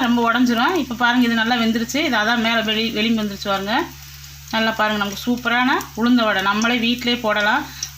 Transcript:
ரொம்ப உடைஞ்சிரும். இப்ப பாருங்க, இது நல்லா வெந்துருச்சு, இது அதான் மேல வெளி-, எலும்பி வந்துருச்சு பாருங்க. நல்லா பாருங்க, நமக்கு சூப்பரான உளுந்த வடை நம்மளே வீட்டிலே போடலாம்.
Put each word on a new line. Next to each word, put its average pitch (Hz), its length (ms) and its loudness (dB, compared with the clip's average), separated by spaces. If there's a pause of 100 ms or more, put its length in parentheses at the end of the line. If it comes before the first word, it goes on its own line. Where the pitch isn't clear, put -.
ரொம்ப 240 220 2
உடைஞ்சிரும். 247 560 2
இப்ப 220 180 -8
பாருங்க, 240 260 4
இது 226 140 2
நல்லா 233 200 0
வெந்துருச்சு, 226 460 0
இது 240 140 0
அதான் 226 260 2
மேல 226 120 0 (100)
வெளி-, 220 300 -2
எலும்பி 220 220 0
வந்துருச்சு 202 320 -6
பாருங்க. 196 220 -2 (760)
நல்லா 220 260 0
பாருங்க, 214 220 0
நமக்கு 202 240 -8
சூப்பரான 240 440 0 (300)
உளுந்த 240 260 4
வடை 196 240 2
நம்மளே 226 340 2
வீட்டிலே 240 300 0 (100)
போடலாம். 214 380 2 (360)